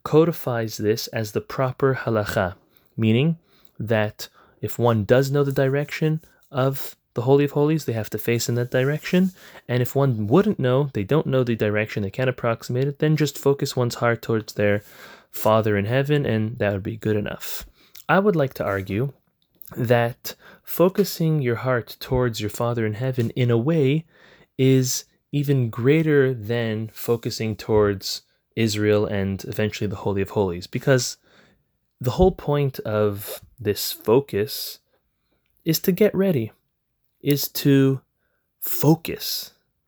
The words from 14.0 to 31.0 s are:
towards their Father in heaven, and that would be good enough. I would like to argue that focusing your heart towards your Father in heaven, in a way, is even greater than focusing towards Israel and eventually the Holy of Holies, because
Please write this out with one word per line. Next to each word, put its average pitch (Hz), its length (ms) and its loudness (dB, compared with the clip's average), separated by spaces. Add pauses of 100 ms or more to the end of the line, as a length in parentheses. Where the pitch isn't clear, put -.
towards 110 300 -4
their 101 300 0 (500)
Father 110 440 2
in 101 100 0
heaven, 139 380 0
and 110 340 -2
that 104 140 0
would 98 120 -4
be 117 120 -6
good 107 200 -2
enough. - 500 -8 (420)
I 165 120 4
would 202 160 2
like 135 180 0
to - 100 -6
argue 98 480 -2 (640)
that 120 600 0 (260)
focusing 165 800 0
your 120 140 0
heart 123 420 -4
towards 123 420 -2
your 104 100 -2
Father 117 360 -2
in 107 80 -2
heaven, 123 360 -2
in 123 200 0
a 117 80 4
way, 151 480 2 (500)
is 131 480 2 (280)
even 139 360 0
greater 139 640 2
than 110 600 -4
focusing 113 640 -4
towards 104 640 0 (320)
Israel 104 500 2
and 98 420 -2
eventually 107 420 -4
the 104 80 -8
Holy 98 260 -2
of - 80 -6
Holies, 92 380 -2
because 127 480 0 (840)